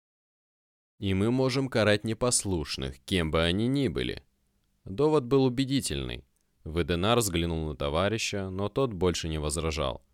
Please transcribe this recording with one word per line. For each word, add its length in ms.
«И 140
мы 180
можем 360
карать 360
непослушных, 960
кем 320
бы 100
они 240
ни 220
были». 340
Довод 400
был 220
убедительный. 800
Веденар 540
взглянул 480
на 100
товарища, 760
но 180
тот 240
больше 360
не 100
возражал. 760